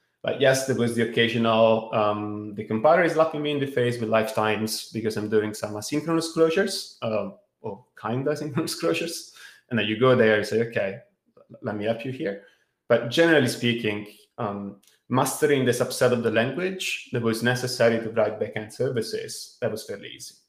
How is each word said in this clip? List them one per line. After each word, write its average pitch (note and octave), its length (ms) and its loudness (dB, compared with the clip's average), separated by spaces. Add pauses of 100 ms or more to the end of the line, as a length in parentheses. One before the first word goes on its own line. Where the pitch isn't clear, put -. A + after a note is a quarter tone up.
(220)
Like, - 180 -4
yes, C3+ 260 2
there B2 100 0
was A#2 200 0
the A2+ 120 0
occasional, A2+ 840 4
um, G#2 600 -2
the G#2+ 80 -6
compiler D#3 400 4
is D#3 80 0
slapping D#3 280 0
me D3 120 -2
in C#3+ 80 -2
the C#3 60 -2
face A#2+ 320 0
with A2 120 -4
lifetimes A2 800 0
because A2 240 -4
I'm G#2+ 140 -4
doing G#2+ 240 0
some G#2+ 200 -8
asynchronous D3+ 640 -4
closures, E3 640 0
um, G#2 340 -4 (260)
or G2+ 240 -12 (120)
kinda C3 340 -2
asynchronous D3 460 -4
<laughs> - 40 -12
closures. - 500 -4 (380)
And A#2 80 0
then G#2+ 80 0
you G#2+ 120 -2
go B2+ 160 6
there A2 220 6
and G2+ 100 0
say, A2 200 0
"Okay, G2+ 320 -4 (640)
let G#2 140 -6
me G2+ 80 -6
help A2 200 -2
you C3 60 -8
here." G2+ 320 -8 (460)
But A#2+ 220 2
generally D#3 380 6
speaking, G#2+ 600 -2 (300)
um, G2+ 420 -8 (280)
mastering C3+ 560 2
the B2 80 4
subset B2 400 2
of A2+ 120 2
the A2 80 0
language F3 800 -2
that A#2+ 100 -2
was A2+ 200 0
necessary A#2+ 580 2
to A2 100 -6
write G#2+ 300 2
backend G#2+ 320 -2
services, A#2 880 -6
that A#2 100 -2
was G#2+ 160 -8
fairly - 220 -12
easy. - 260 -18 (140)